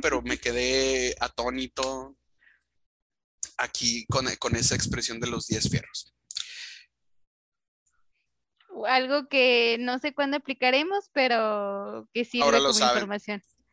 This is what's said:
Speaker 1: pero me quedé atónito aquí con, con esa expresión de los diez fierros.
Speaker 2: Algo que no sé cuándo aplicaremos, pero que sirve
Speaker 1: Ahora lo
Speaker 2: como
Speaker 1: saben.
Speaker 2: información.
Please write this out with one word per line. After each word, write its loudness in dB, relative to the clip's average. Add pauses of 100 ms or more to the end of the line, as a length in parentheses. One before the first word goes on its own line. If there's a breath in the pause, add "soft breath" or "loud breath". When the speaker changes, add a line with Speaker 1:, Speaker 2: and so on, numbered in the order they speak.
Speaker 1:
pero 2
me -2
quedé 0
atónito -4 (1400 soft breath)
aquí -2
con, 0
con -2
esa 2
expresión -2
de -2
los -4
diez 0
fierros. -6 (2750 loud breath)
Speaker 2:
Algo 2
que 4
no -2
sé -4
cuándo 0
aplicaremos, 0
pero 0
que -2
sirve 0
Speaker 1:
Ahora 6
lo 4
Speaker 2:
como 4
Speaker 1:
saben. 4
Speaker 2:
información. -4 (300)